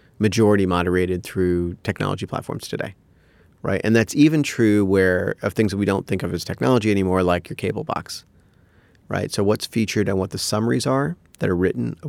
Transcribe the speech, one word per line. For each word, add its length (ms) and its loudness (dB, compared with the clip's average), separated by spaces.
majority 480 4
moderated 580 0
through 600 0
technology 420 -4
platforms 420 -10
today, 260 -8
right? 200 -2
And 120 2
that's 200 2
even 280 4
true 420 2
where, 560 2
of 120 -4
things 180 0
that 60 -6
we 80 0
don't 220 -2
think 160 -2
of 100 -4
as 100 -4
technology 480 0
anymore, 320 2
like 260 0
your 60 -10
cable 280 -4
box, 400 -8
right? 220 -4
So 120 -2
what's 220 0
featured 420 -2
and 100 0
what 140 -4
the 60 -8
summaries 500 -2
are 280 -2
that 100 -2
are 60 0
written, 400 0